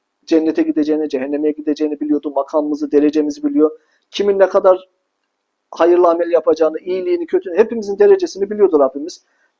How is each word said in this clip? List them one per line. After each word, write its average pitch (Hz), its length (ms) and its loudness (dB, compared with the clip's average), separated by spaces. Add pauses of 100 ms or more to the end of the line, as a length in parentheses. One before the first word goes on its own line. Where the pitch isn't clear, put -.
(260)
cennete 160 360 0
gideceğini, 151 460 -2
cehenneme 151 420 -4
gideceğini 151 500 -4
biliyordu. 151 340 -4
Makamımızı, 151 580 -4
derecemizi 147 520 0
biliyor. 147 260 2 (400)
Kimin 202 280 -2
ne 285 100 4
kadar 190 400 2 (840)
hayırlı 175 380 4
amel 170 220 -2
yapacağını, 160 480 0
iyiliğini, 180 480 -4
kötülüğünü, 185 320 -2
hepimizin 214 400 -2
derecesini 196 520 2
biliyordu 185 300 2
Rabbimiz. 139 440 -4 (360)